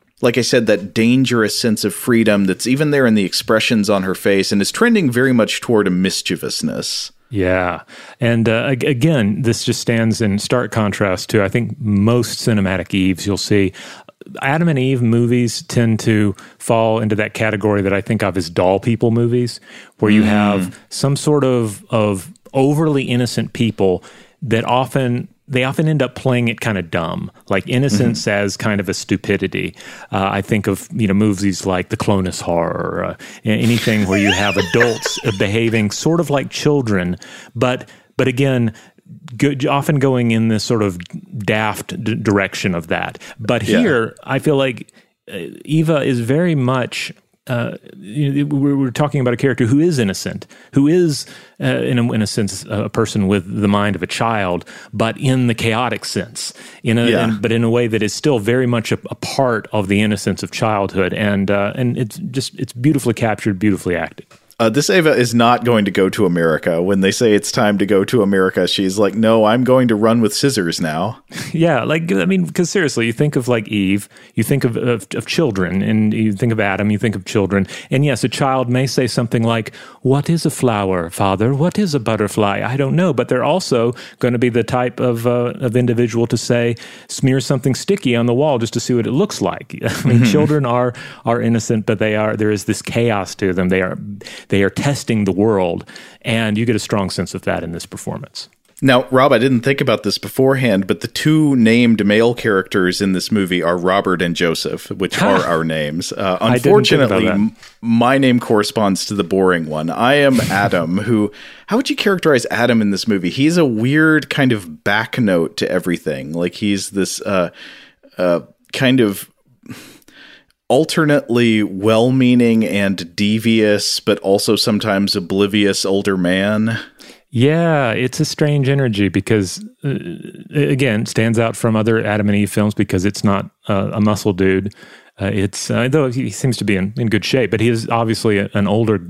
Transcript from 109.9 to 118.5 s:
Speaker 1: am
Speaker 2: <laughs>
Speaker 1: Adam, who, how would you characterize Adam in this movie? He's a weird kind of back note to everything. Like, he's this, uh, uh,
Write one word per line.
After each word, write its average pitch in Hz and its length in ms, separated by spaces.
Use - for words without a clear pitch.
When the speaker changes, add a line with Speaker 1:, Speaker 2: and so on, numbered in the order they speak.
Speaker 1:
am 139 260
Speaker 2:
<laughs> 85 100
Speaker 1:
Adam, 92 480
who, 104 320
how 202 80
would 269 140
you 277 60
characterize 165 540
Adam 117 320
in 104 80
this 95 160
movie? 92 240
He's 151 260
a 170 80
weird 147 640
kind 135 200
of 90 320
back 107 340
note 90 420
to - 120
everything. 80 640
Like, 87 240
he's 101 340
this, 95 320
uh, 92 280
uh, 87 220